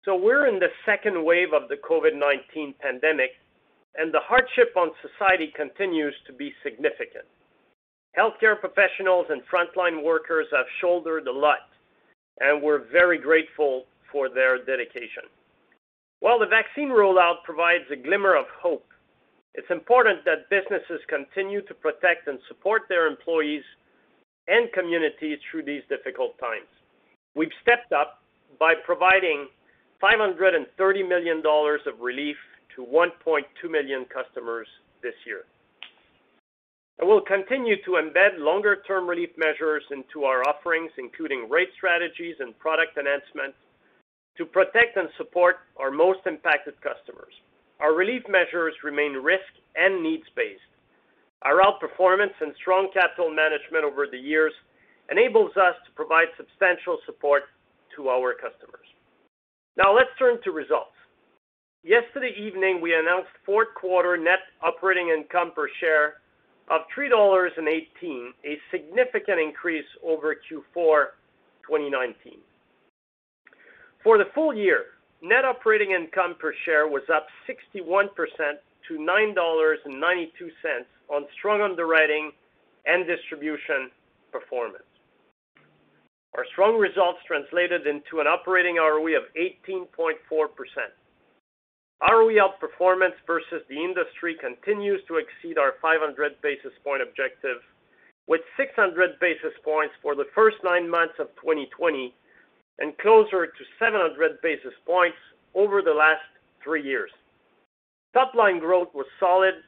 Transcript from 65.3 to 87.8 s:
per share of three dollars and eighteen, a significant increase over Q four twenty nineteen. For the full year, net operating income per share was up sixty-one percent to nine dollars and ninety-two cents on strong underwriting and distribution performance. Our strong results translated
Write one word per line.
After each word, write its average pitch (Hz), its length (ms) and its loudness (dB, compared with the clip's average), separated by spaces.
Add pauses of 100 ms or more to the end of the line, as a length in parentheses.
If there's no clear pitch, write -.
per 147 140 -4 (100)
share 151 360 0 (540)
of 160 120 0 (120)
three 277 160 -6
dollars 196 480 4
and 160 120 -6
eighteen, 156 640 -8 (100)
a 147 140 -10 (140)
significant 196 640 -2
increase 156 480 -4 (180)
over 156 300 -2
Q - 300 -16 (100)
four 156 400 2 (500)
twenty 147 240 -2
nineteen. 123 520 -6 (1600)
For 214 160 8
the 202 160 2
full 311 180 0
year, 185 460 0 (240)
net 233 220 2
operating 214 480 0
income 175 480 -4
per 156 120 -6 (140)
share 156 220 2
was 135 160 -4 (100)
up 156 140 -2 (180)
sixty-one 185 720 -4
percent 151 420 -6 (300)
to 160 100 -10
nine 202 340 0
dollars 160 520 0
and 135 140 -14
ninety-two 170 520 -4 (100)
cents 131 300 -8 (180)
on 147 160 -4 (140)
strong 208 240 0
underwriting 160 720 0 (520)
and 175 220 0
distribution 147 840 -8 (420)
performance. 117 500 -10 (1500)
Our 127 160 -6
strong 214 240 2
results 180 500 0
translated 175 600 -2